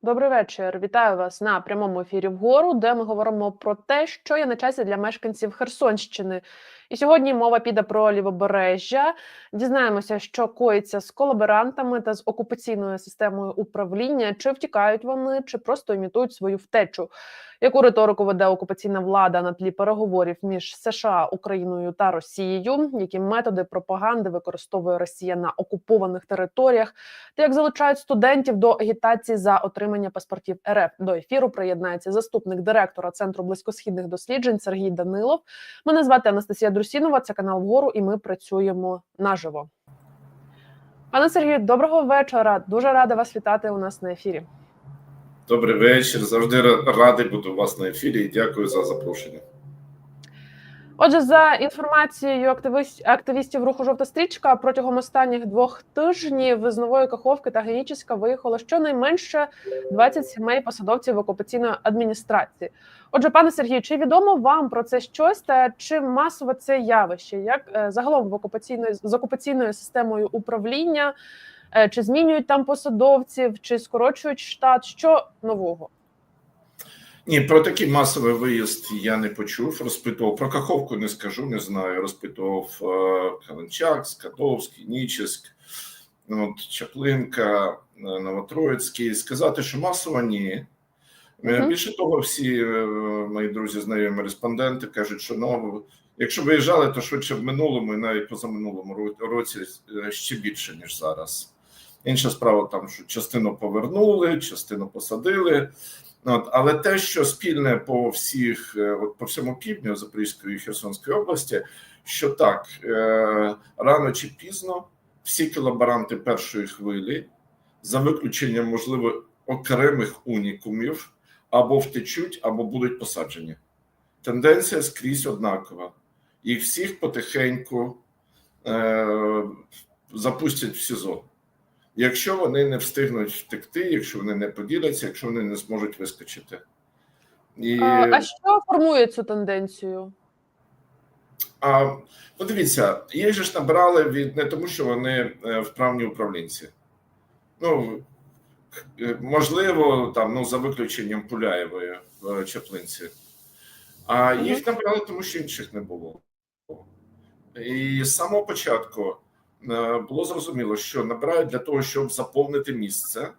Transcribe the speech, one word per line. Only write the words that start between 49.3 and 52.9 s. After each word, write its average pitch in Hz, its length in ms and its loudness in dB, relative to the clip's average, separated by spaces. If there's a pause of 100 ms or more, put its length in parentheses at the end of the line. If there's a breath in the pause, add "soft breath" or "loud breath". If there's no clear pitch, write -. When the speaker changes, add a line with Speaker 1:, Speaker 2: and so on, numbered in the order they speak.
Speaker 1:
Отже, 320 240 8
за 302 340 8
інформацією 285 960 2
активіс-, 262 540 -2